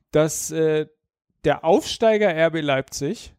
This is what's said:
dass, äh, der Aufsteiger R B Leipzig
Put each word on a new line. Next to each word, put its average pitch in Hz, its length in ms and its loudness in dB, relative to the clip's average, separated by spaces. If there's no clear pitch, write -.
dass, 151 400 0
äh, 156 360 0
der 143 220 0
Aufsteiger 214 680 2
R 160 160 2
B 160 120 -4
Leipzig 143 760 -4